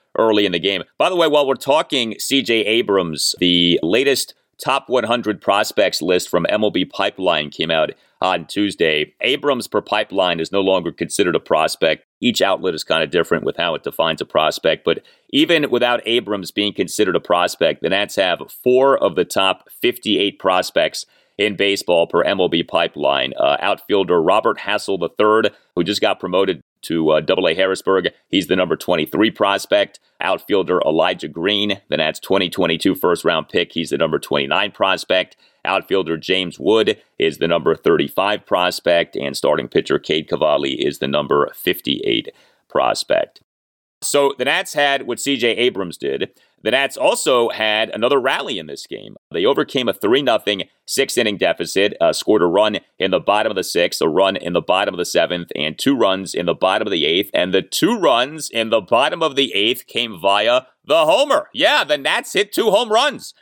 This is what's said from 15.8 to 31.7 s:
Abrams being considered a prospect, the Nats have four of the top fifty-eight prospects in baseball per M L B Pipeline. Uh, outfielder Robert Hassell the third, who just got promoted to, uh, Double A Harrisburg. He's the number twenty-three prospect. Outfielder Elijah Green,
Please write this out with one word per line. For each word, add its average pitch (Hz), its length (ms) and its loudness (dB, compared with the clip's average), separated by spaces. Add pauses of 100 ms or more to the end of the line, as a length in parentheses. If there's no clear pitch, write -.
Abrams 104 460 -2
being 101 240 -2
considered 92 420 0
a 82 40 0
prospect, 87 600 0
the - 80 -2
Nats 95 280 -2
have 90 260 0 (200)
four 127 360 4
of 92 160 0
the 87 100 0
top 95 460 -2 (100)
fifty-eight - 580 0
prospects 90 680 0 (320)
in 101 180 0
baseball 87 500 2
per 87 160 2
M 95 180 0
L 90 100 2
B 85 120 0
Pipeline. 71 800 0
Uh, 69 200 2
outfielder 92 600 0
Robert 101 380 2
Hassell 101 420 -4
the 85 80 -4
third, 107 440 2 (220)
who 90 80 0
just 98 200 -4
got 104 180 0
promoted 92 400 0 (220)
to, 80 280 0
uh, 78 100 4
Double 87 260 0
A 82 80 2
Harrisburg. 95 540 0 (200)
He's 87 200 0
the 92 80 0
number 87 200 0
twenty-three 87 540 0
prospect. 101 680 -2 (220)
Outfielder 90 640 0
Elijah 82 440 0
Green, 98 600 -2